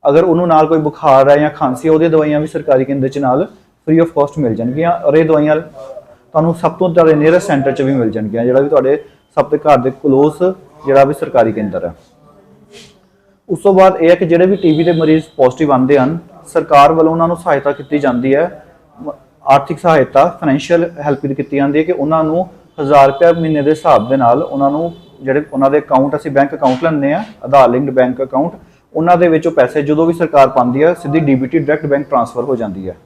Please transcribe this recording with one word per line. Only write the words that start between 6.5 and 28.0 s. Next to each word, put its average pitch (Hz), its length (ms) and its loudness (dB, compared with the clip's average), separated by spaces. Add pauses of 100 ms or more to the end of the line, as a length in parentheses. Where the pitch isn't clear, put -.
ਸਭ 170 180 -4
ਤੋਂ 180 220 -2
ਤੁਹਾਡੇ 165 180 4
nearest 156 420 2
center 135 180 -2
'ਚ 135 100 -4
ਵੀ 135 120 -2
ਮਿਲ 117 160 -2
ਜਾਣਗੀਆਂ, 110 340 -6
ਜਿਹੜਾ 127 160 2
ਵੀ 143 80 0
ਤੁਹਾਡੇ 143 360 0 (300)
ਸਭ 143 160 -2
ਦੇ 147 80 -2
ਘਰ 147 200 2
ਦੇ 127 120 -2
ਕਲੋਜ਼ 151 640 0 (320)
ਜਿਹੜਾ 139 180 4
ਵੀ 143 100 -2
ਸਰਕਾਰੀ 113 380 -2
ਕੇਂਦਰ 95 320 -6
ਹੈ। 85 100 -8 (1500)
ਉਸ 175 100 -6
ਤੋਂ 196 160 2
ਬਾਅਦ 190 260 4
ਇਹ 165 100 4
ਹੈ 175 40 8
ਕਿ 175 120 -4
ਜਿਹੜੇ 170 200 2
ਵੀ 190 100 0
ਟੀ 165 220 0
ਬੀ 165 60 0
ਦੇ 170 80 0
ਮਰੀਜ਼ 156 320 0 (120)
ਪੋਜ਼ਿਟਿਵ 139 360 0
ਆਉਂਦੇ 131 260 2
ਹਨ, 160 200 -2 (280)
ਸਰਕਾਰ 151 460 2
ਵੱਲੋਂ 160 200 0
ਉਹਨਾਂ 165 160 -2
ਨੂੰ 170 80 -4
ਸਹਾਇਤਾ 143 360 -4
ਕੀਤੀ 143 260 -6
ਜਾਂਦੀ 135 360 -2
ਹੈ, 165 300 -4 (380)
ਮ-, 269 100 -12 (340)
ਆਰਥਿਕ 139 320 2
ਸਹਾਇਤਾ, 156 640 2
ਫਾਈਨੈਂਸ਼ੀਅਲ 165 500 -2 (100)
ਹੈਲਪ 143 260 -4
ਕੀਤੀ 139 300 -6
ਜਾਂਦੀ 143 220 0
ਹੈ 160 60 0
ਕਿ 170 80 -4
ਉਹਨਾਂ 160 320 -2
ਨੂੰ 170 240 -4 (320)
ਹਜ਼ਾਰ 139 260 4
ਰੁਪਇਆ 170 260 2
ਮਹੀਨੇ 160 300 -2
ਦੇ 139 80 0
ਹਿਸਾਬ 147 380 2
ਦੇ 131 80 0
ਨਾਲ 127 260 2
ਉਹਨਾਂ 139 280 -2
ਨੂੰ 165 240 -6 (280)
ਜਿਹੜੇ 135 200 -2 (100)
ਉਹਨਾਂ 135 180 0
ਦੇ 147 80 2
ਅਕਾਊਂਟ, 143 380 -2
ਅਸੀਂ 147 140 -8
ਬੈਂਕ 139 240 0
ਅਕਾਊਂਟ 135 300 -2
ਲੈਂਦੇ 147 300 -2
ਹਾਂ, 196 100 -6 (200)
ਆਧਾਰ 131 240 4
ਲਿੰਕਡ 131 220 -2
ਬੈਂਕ 127 320 -2